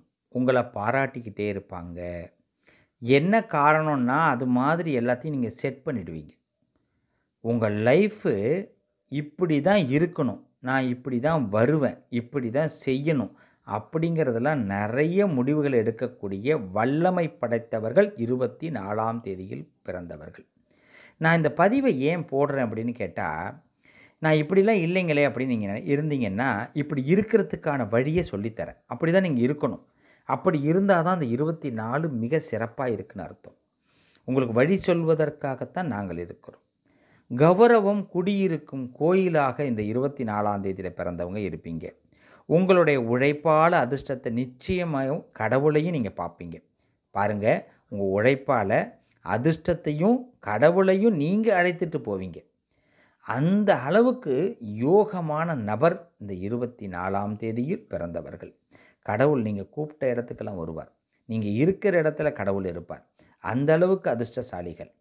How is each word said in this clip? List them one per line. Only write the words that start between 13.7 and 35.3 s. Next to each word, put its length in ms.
நிறைய 600
முடிவுகள் 520
எடுக்கக்கூடிய 800
வல்லமை 640
படைத்தவர்கள் 840
இருபத்தி 540
நாலாம் 500
தேதியில் 460
பிறந்தவர்கள். 640
நான் 160
இந்த 160
பதிவை 400
ஏன் 220
போடுறேன் 420
அப்படின்னு 260
கேட்டா, 360
"நான் 180
இப்படிலாம் 420
இல்லைங்களே" 420
அப்படின்னு 300
நீங்க 320
இருந்தீங்கன்னா, 640
இப்படி 320
இருக்கிறதுக்கான 840
வழியை 360
சொல்லித்தரேன். 640
அப்படி 260
தான் 160
நீங்க 140
இருக்கணும். 420
அப்படி 340
இருந்தா 340
தான் 200
அந்த 100
இருபத்தி 440
நாலு 440
மிக 260
சிறப்பா 460
இருக்குன்னு 380
அர்த்தம். 320
உங்களுக்கு 260
வழி 240
சொல்வதற்காகத்தான் 1080